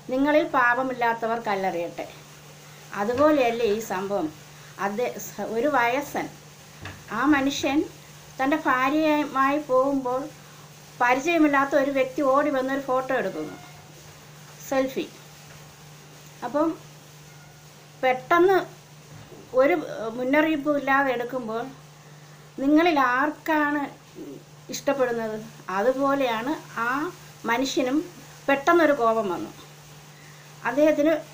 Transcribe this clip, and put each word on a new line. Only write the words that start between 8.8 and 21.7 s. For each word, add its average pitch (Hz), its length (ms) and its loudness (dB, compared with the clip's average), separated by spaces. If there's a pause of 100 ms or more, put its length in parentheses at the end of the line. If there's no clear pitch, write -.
പോകുമ്പോൾ 262 600 0 (800)
പരിചയമില്ലാത്ത 285 800 2
ഒരു 277 140 2
വ്യക്തി 262 320 -2
ഓടി 285 280 2
വന്നൊരു 269 320 -2
ഫോട്ടോ 262 320 -2
എടുക്കുന്നു, 165 420 -6 (1080)
സെൽഫി. 269 420 -2 (1400)
അപ്പം 294 260 0 (1300)
പെട്ടെന്ന് 339 560 4 (1000)
ഒരു, 277 200 4 (160)
ഏഹ്, 220 200 -8
മുന്നറിയിപ്പും 285 680 0
ഇല്ലാതെ 269 340 2
എടുക്കുമ്പോൾ 240 500 -6 (960)